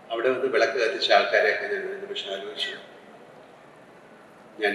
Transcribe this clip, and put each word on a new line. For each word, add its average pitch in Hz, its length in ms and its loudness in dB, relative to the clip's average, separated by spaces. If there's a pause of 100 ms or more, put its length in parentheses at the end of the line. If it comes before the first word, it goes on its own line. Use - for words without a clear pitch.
(100)
അവിടെ 117 220 0
വന്ന് 131 220 -2
വിളക്ക് 113 280 2
കത്തിച്ച - 360 0
ആൾക്കാരെയൊക്കെ - 560 2
ഞാൻ 95 160 -4
ഒരു 98 120 -10
നിമിഷം 101 320 -10
ആലോചിച്ചു. 101 400 -8 (1800)
ഞാൻ 104 160 0